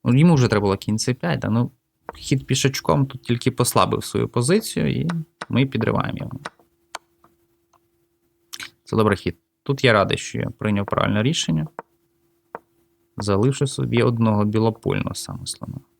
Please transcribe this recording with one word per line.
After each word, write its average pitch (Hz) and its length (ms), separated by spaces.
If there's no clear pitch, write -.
Ну, 123 140
йому 165 160
вже 123 140
треба 101 120
було 98 160
кінь 107 220
С 123 160
п'ять, 160 260
да? 104 80
Ну, 120 220
хід - 320
пішачком 135 600
тут 131 160
тільки 120 280
послабив 113 540
свою 113 240
позицію, 135 720
і 156 80
ми 120 180
підриваємо 113 520
його. - 220
Це - 120
добрий 107 200
хід. - 220
Тут 139 220
я 120 80
радий, 101 260
що - 200
я - 120
прийняв 101 360
правильне 104 360
рішення. 156 440
Залишив 107 520
собі 120 340
одного 113 420
білопольного 107 680
саме - 320
слона. - 280